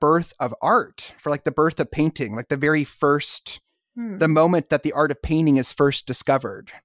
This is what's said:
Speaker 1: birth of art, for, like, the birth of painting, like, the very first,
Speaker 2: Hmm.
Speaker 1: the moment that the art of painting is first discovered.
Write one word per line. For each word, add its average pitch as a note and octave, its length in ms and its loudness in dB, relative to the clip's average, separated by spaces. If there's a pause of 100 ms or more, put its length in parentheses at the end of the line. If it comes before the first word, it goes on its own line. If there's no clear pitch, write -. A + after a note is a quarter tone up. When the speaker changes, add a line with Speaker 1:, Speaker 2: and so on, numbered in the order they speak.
Speaker 1:
birth E3 380 0
of A#2 240 -6
art, - 560 -2
for, - 120 -6
like, C#3+ 140 -4
the - 60 -2
birth D#3+ 300 0
of D3 100 -4
painting, D3 460 -2
like, A#2+ 120 -10
the C#3+ 80 -4
very D3 280 0
first, - 760 -2 (360)
Speaker 2:
Hmm. A3+ 220 -8
Speaker 1:
the D#3+ 100 2
moment D#3+ 420 2
that D3 140 0
the D3 80 -4
art D3 180 0
of C#3 120 -10
painting D#3 340 2
is C3 160 0
first C#3 340 0
discovered. C3 640 -2 (140)